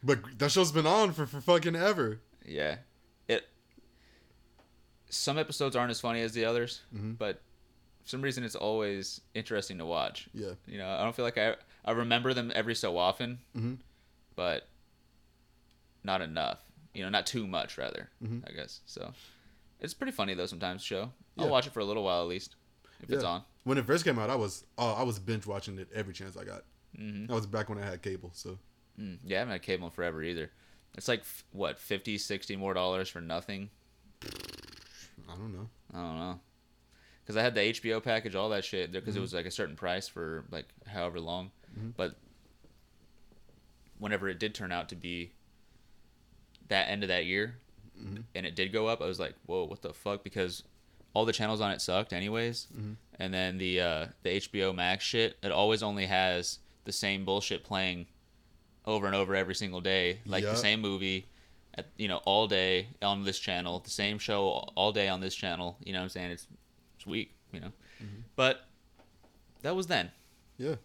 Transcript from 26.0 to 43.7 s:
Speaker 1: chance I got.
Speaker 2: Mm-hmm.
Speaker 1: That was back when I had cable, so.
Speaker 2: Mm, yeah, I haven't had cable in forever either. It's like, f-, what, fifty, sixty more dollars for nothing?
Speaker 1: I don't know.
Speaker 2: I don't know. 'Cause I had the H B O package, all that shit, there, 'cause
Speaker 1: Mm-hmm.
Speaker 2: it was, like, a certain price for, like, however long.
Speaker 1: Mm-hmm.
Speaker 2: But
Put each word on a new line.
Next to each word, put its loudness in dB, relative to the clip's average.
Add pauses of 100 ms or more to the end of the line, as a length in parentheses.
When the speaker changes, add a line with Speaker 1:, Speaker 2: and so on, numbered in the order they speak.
Speaker 1:
chance -12
I -12
got. -12 (360)
Speaker 2:
Mm-hmm. -8
Speaker 1:
That -2
was 0
back -2
when -4
I -4
had -6
cable, -6
so. -12 (420)
Speaker 2:
Mm, -10
yeah, 0
I 4
haven't -2
had -4
cable -2
in -8
forever -2
either. -4 (480)
It's -6
like, 2
f-, -14
what, -2
fifty, -4
sixty -4
more -2
dollars 2
for -10
nothing? -6 (540)
Speaker 1:
I -16
don't -8
know. -10 (240)
Speaker 2:
I -10
don't -6
know. -6 (880)
'Cause -2
I 4
had 4
the 4
H 4
B 2
O 2
package, 2
all 2
that 0
shit, -2
there, -4
'cause -6
Speaker 1:
Mm-hmm. -2
Speaker 2:
it -2
was, -4
like, -2
a -6
certain -4
price -2
for, -6
like, -8 (220)
however -4
long. -6 (260)
Speaker 1:
Mm-hmm. -8
Speaker 2:
But -4 (1800)